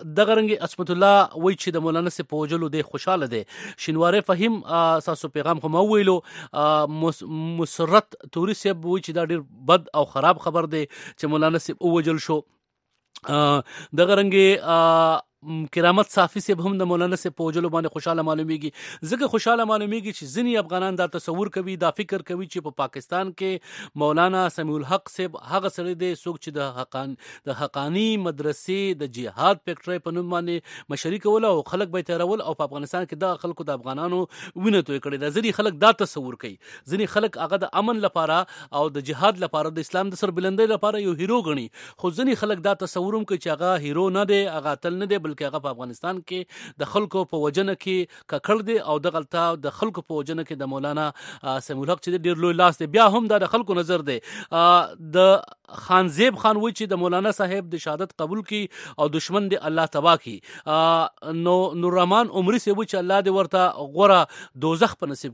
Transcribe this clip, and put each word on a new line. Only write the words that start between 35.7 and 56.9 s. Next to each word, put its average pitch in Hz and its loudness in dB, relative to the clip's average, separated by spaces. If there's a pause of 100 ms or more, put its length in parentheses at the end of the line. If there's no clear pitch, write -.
دا 196 6
تصور 143 -4
کوي، 107 -14 (320)
ځینې 196 -2
خلک 208 -2
هغه 165 -2
د 180 -4
امن 220 0
لپاره 165 0 (280)
او 147 0
د 143 -6
جهاد 147 0
لپاره، 160 -2
د 160 -6
اسلام 190 -2
د 185 -6
سربلندۍ 190 0
لپاره 214 0
یو 196 -2
هیرو 196 0
ګڼي، 147 -4 (300)
خو 180 -4
ځینې 247 0
خلک 208 -2
دا 196 2
تصور 185 -4
هم 220 -2
کوي 196 -2
چې - -10
هغه 170 0
هیرو 151 0
نه 196 0
دی، 202 2
هغه 156 -4
اتل 170 -4
نه 185 -4
دی، 202 0
بلکې 160 -6
هغه 143 -6
په 139 -6
افغانستان 127 -8
کې 180 -10 (340)
د 143 -4
خلکو 190 -2
په 165 -6
وژنه 156 0
کې 185 -4 (200)
ککړ 208 0
دی 214 -2
او 151 -2
دغلته 170 -2
د 143 -6
خلکو 185 -4
په - -10
وژنه 156 -4
کې 156 -12
د 139 -8
مولانا، 143 -4 (300)
آ، 135 -4
سمیع 135 -8
الحق 147 -2
چې - -8
دی، 175 -2
ډېر 170 0
لوی 175 2
لاس 175 6
دی. 160 -4
بیا 214 6
هم 220 4
دا 208 4
د 190 2
خلکو 208 0
نظر 175 0
دی. 139 -4 (320)
آ، 170 6
د 160 -4 (500)
خان 185 2
زیب 185 2
خان 214 2
وایي 214 -2
چې 214 -6
د 196 -2